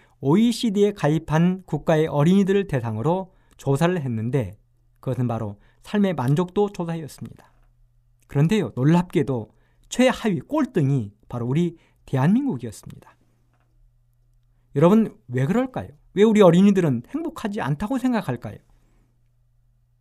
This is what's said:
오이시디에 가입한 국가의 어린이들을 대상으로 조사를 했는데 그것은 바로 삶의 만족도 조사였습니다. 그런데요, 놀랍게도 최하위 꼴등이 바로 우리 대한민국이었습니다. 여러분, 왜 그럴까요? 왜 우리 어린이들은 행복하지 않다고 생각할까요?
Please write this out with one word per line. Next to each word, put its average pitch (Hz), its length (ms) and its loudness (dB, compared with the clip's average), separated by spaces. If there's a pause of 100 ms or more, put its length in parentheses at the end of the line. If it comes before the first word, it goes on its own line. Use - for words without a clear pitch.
(220)
오이시디에 202 720 2
가입한 160 720 0
국가의 156 420 0
어린이들을 190 600 2
대상으로 131 680 -4 (240)
조사를 165 440 0
했는데 117 560 -4 (420)
그것은 127 280 -4
바로 110 320 -8 (240)
삶의 196 320 0
만족도 175 540 0
조사였습니다. 165 840 -12 (720)
그런데요, 156 480 0
놀랍게도 143 760 0 (380)
최하위 220 520 0
꼴등이 139 720 -2 (160)
바로 120 160 -8
우리 165 320 -2 (280)
대한민국이었습니다. 143 1080 -2 (1600)
여러분, 180 420 4 (100)
왜 127 180 -4
그럴까요? 214 440 -4 (240)
왜 190 100 2
우리 214 180 6
어린이들은 175 680 4
행복하지 226 520 -8
않다고 202 380 -6
생각할까요? 180 580 -4 (1400)